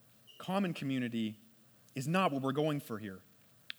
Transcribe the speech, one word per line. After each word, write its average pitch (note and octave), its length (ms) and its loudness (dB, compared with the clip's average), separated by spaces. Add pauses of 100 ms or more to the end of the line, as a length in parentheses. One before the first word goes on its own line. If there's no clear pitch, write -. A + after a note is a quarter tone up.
(380)
Common F#3 360 0
community A#2+ 640 0 (580)
is C3 140 -4
not F3+ 240 4
what C3+ 80 0
we're C3+ 100 2
going D3 300 2
for A2+ 160 -8
here. G2 220 -8 (600)